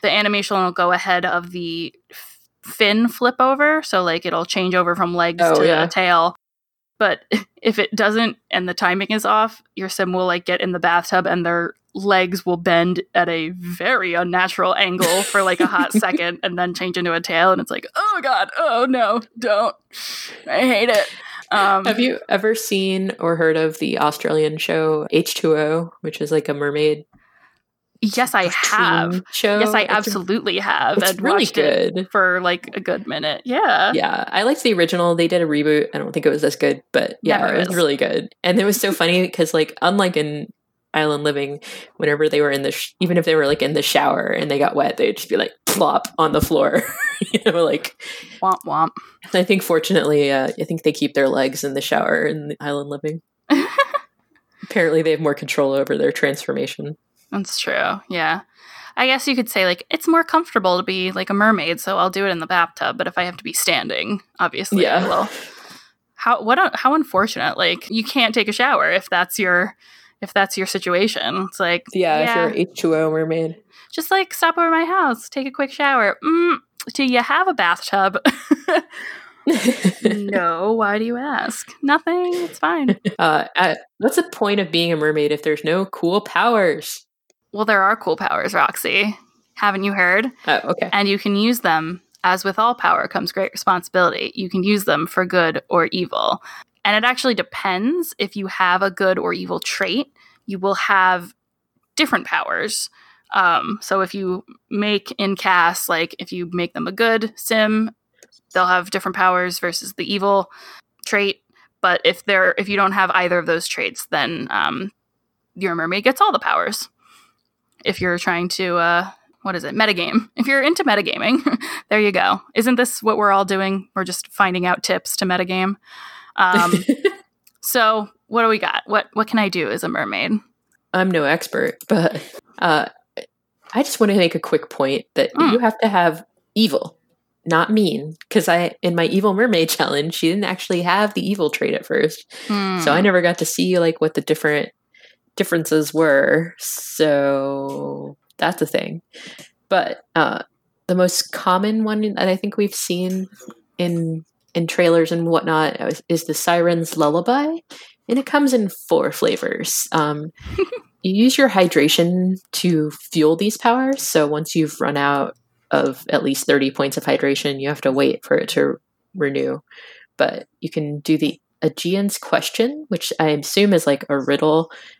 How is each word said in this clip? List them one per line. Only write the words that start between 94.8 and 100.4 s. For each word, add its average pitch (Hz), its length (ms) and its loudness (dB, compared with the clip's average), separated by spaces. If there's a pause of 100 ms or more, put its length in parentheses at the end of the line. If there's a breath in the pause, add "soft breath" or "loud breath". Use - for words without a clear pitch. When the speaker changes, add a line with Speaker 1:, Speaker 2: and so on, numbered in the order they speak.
Speaker 1:
them 151 220 0
for - 180 -2
good 170 440 0
or 165 240 2
evil. - 500 -2 (420 loud breath)
And 208 180 2
it 240 60 2
actually 254 260 0
depends. 202 840 -2
If 202 180 -4
you 196 120 -6
have 185 340 0
a 196 80 0
good 190 280 0
or 180 140 -2
evil 180 280 -6
trait, 196 520 -4 (340 soft breath)